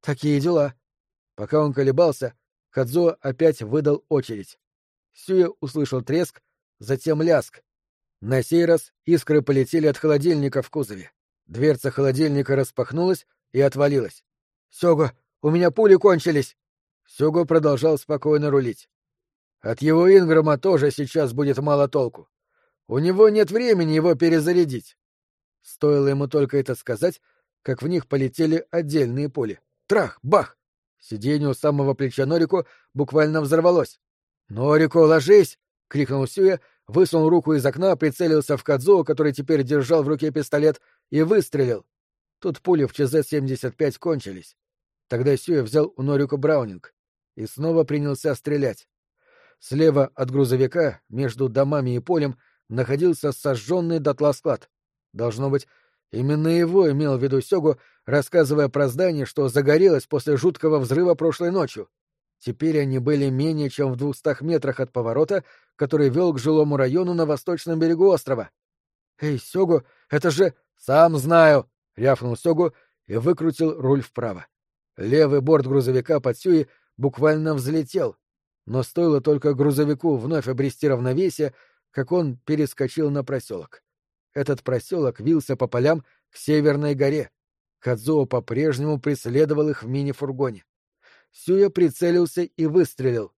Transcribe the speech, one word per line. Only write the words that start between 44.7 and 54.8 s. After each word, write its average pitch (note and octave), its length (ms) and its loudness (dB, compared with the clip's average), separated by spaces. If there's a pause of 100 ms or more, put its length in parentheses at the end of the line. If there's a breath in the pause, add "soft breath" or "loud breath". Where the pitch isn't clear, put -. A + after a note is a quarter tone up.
Тогда B2+ 280 0
Сюэ D3+ 260 -2
взял B2 320 -2
у C3 80 -10
Норико C#3+ 360 -2
Браунинг C3 560 -2 (420)
и A2 80 -10
снова D#3+ 400 -2
принялся C#3+ 500 -4
стрелять. C#3 540 -6 (720 soft breath)
Слева C#3+ 560 0
от B2+ 160 -6
грузовика, C3 800 0
между B2+ 400 -4
домами C3+ 460 -2
и - 20 -2
полем, D3 400 -2 (320)
находился C#3 600 -2
сожженный D#3 680 -4
дотла D3 340 0
склад. - 380 -6 (420)